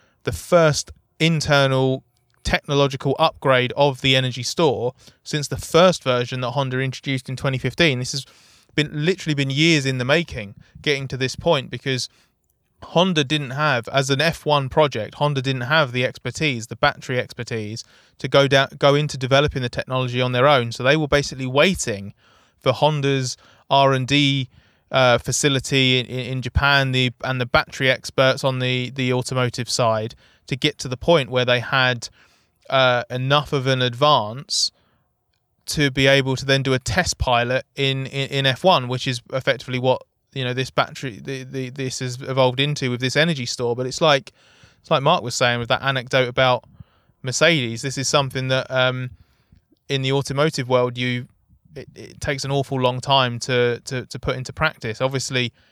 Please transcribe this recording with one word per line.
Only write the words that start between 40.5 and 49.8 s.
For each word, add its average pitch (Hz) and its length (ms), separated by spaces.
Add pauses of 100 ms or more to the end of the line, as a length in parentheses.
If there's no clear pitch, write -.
this 127 200
battery, 135 480
the, 135 240
the, 131 260
this 131 300
has 127 240
evolved 127 360
into 143 300
with 123 100
this 127 160
energy 147 300
store. 120 300
But 127 100
it's - 160
like, 147 300 (500)
it's - 80
like 139 140
Mark 165 180
was 160 140
saying 120 240
with 117 100
that 131 140
anecdote 131 440
about 127 360 (580)
Mercedes. 131 600
This 139 160
is 131 80
something 135 400
that, 131 240
um, 127 400 (760)